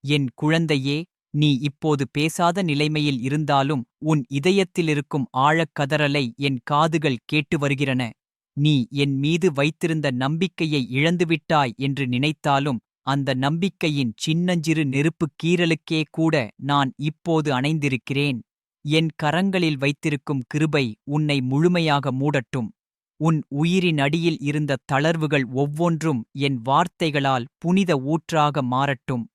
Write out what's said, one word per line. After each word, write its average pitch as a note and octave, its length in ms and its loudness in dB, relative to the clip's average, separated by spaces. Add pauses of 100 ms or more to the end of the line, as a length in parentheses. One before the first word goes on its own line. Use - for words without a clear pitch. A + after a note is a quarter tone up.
என் C#3+ 320 0
குழந்தையே, D3+ 600 0 (360)
நீ D3+ 160 4 (120)
இப்போது D3 500 0
பேசாத E3+ 520 0
நிலைமையில் D3 560 0
இருந்தாலும் C#3 640 0 (160)
உன் D#3 300 2
இதயத்திலிருக்கும் D3+ 960 0 (100)
ஆழக்கதறலை D3 880 0 (120)
என் C3+ 260 -2
காதுகள் D3+ 640 0
கேட்டு D3+ 320 -2
வருகிறன. C#3 440 0 (560)
நீ D3+ 180 4 (160)
என் C#3+ 280 0
மீது D#3+ 340 2
வைத்திருந்த D3+ 580 -2
நம்பிக்கையை D3+ 720 -2 (100)
இழந்துவிட்டாய் D#3 840 0
என்று C#3 300 -2
நினைத்தாலும், C#3 760 0 (260)
அந்த C#3 260 0
நம்பிக்கையின் C#3+ 840 0
சின்னஞ்சிறு E3 680 0
நெருப்புக் C#3+ 520 -2
கீறலுக்கே E3 640 0 (100)
கூட D#3+ 220 2 (300)
நான் C#3+ 340 2
இப்போது D3+ 560 -2
அணைந்திருக்கிறேன். C#3 840 -2 (460)
என் D#3 320 2
கரங்களில் E3 600 0
வைத்திருக்கும் C#3+ 680 -2
கிருபை D3+ 380 0 (200)
உன்னை D3 360 -2
முழுமையாக D3 680 2
மூடட்டும். C3 580 -2 (500)
உன் D#3 200 2 (100)
உயிரின் E3+ 500 0
அடியில் E3 400 0
இருந்த D3 460 -2
தளர்வுகள் D3+ 680 0
ஒவ்வொன்றும் D3 680 0 (160)
என் C#3 240 0
வார்த்தைகளால் C#3 880 0 (100)
புனித F3+ 320 2 (100)
ஊற்றாக D3 600 0
மாறட்டும். B2+ 720 -2